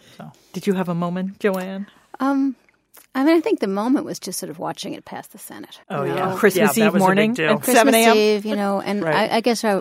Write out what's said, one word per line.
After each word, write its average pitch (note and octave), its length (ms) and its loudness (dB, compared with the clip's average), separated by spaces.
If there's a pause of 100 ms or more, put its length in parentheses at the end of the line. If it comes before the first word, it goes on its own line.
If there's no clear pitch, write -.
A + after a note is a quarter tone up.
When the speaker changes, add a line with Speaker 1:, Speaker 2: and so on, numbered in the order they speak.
(160)
Speaker 1:
So, - 140 -18 (220)
Speaker 2:
Did F3+ 140 -10
you G3+ 80 2
have F#3 140 -4
a F3 60 -2
moment, F3+ 460 -6
Joanne? F#3+ 460 -4 (340)
Speaker 3:
Um, C4+ 340 0 (600)
I C4 100 0
mean, D#4+ 100 6
I E4+ 60 4
think F4+ 200 -2
the G3 60 -4
moment G#3 380 0
was D3+ 140 -10
just - 200 -10
sort F3+ 120 -10
of D3+ 80 -14
watching E3 360 -10
it - 100 -16
pass - 240 -16
the G#3+ 100 -20
Senate, - 420 -20 (100)
Speaker 1:
Oh, C#3+ 140 -4
Speaker 3:
you C#3 100 -4
Speaker 1:
yeah. C#3 160 -2
Speaker 3:
know? F#3 60 -4
Speaker 2:
Christmas E3+ 400 2
Speaker 1:
Yeah, A3 80 4
that G#3 40 6
Speaker 2:
Eve F#3+ 60 0
Speaker 1:
was G3 80 4
a - 20 6
big F#3 40 6
Speaker 2:
morning G#3+ 260 2
Speaker 1:
deal. D#3 160 0
Speaker 3:
And D3+ 120 2
Christmas B3 160 2
Speaker 2:
seven A3 160 6
A A3+ 120 6
M? A3+ 100 6
Speaker 3:
Eve, G#3+ 300 2
you G#3+ 100 -4
know, G3+ 240 -2
and G3+ 220 -4
Speaker 1:
Right. E3 300 0
Speaker 3:
I, - 40 2
I A#3 40 0
guess A3+ 240 0
I, G3 160 0